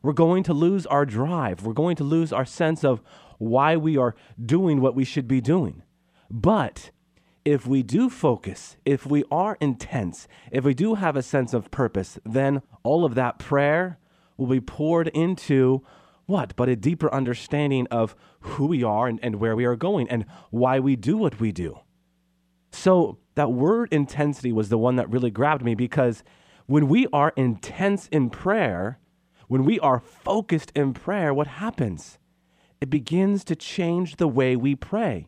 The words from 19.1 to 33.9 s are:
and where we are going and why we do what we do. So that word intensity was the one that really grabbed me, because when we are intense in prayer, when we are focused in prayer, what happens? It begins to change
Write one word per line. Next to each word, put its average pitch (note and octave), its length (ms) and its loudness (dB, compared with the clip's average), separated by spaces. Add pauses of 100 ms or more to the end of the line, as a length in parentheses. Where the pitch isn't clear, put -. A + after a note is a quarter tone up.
and G#2+ 200 -4
where A2 160 0
we B2 80 0
are B2 100 2
going D3+ 340 -2
and A#2 160 -2 (260)
why B2+ 280 2
we C3+ 160 2
do A#2+ 220 -2
what F#3 240 -2
we A2 100 0
do. F2 280 -8 (920)
So F3+ 480 2 (160)
that D3 160 0
word F3+ 400 2
intensity C#3+ 640 -2
was G#2+ 160 0
the A#2 80 2
one B2 180 2
that A#2+ 140 -2
really A#2+ 220 0
grabbed C3 320 0
me, A#2 120 0
because A#2+ 480 -2 (420)
when D3 220 4
we A3 240 4
are D3 240 2
intense E3 720 -2
in C#3 220 0
prayer, B2+ 680 -2 (500)
when C3 160 2
we F#3+ 160 2
are C3 180 2
focused - 760 -4
in C#3 200 0
prayer, E3+ 400 -2
what D3 140 0
happens? C3 720 -6 (600)
It C3+ 100 -6
begins F3+ 540 0
to E3 120 -4
change E3+ 600 -4